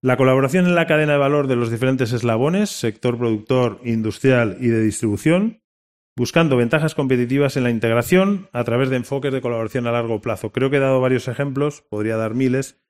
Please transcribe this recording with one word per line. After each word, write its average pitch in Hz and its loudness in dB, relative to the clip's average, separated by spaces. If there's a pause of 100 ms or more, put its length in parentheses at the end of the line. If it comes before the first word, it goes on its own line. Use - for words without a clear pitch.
La 127 2
colaboración 135 2
en 175 2
la 165 2
cadena 151 2
de 143 2
valor 143 2
de 131 0
los 120 -2
diferentes 127 0
eslabones, 123 0
sector 120 -4
productor, 117 0
industrial 113 0
y 127 0
de 113 2
distribución, 135 0 (540)
buscando 135 2
ventajas 147 0
competitivas 131 0
en 131 0
la 120 0
integración 120 0
a 120 -4
través 123 0
de 131 0
enfoques 131 -4
de 131 -4
colaboración 120 -4
a 120 0
largo 113 -2
plazo. 110 -6
Creo 135 0
que 143 -2
he 143 2
dado 135 2
varios 127 0
ejemplos, 139 -4
podría 107 -4
dar 110 -4
miles 131 -2 (100)